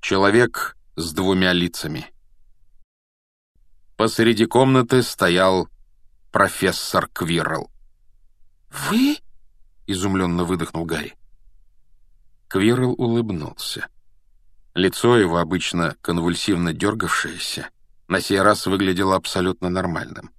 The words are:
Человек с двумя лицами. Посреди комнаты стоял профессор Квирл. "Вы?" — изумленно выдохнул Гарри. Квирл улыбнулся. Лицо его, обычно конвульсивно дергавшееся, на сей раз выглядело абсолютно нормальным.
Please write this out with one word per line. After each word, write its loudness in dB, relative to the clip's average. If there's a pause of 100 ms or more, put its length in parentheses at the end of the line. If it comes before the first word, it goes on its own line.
Человек 2 (220)
с -6
двумя 2
лицами. -4 (1900)
Посреди 2
комнаты 4
стоял 2 (640)
профессор 0
Квирл. -4 (1000)
"Вы?" — 0 (680)
изумленно 0
выдохнул -4
Гарри. -6 (1300)
Квирл 2
улыбнулся. -4 (840)
Лицо 2
его, 2
обычно -2
конвульсивно -2
дергавшееся, -4 (400)
на 0
сей 0
раз 2
выглядело 2
абсолютно -2
нормальным. -6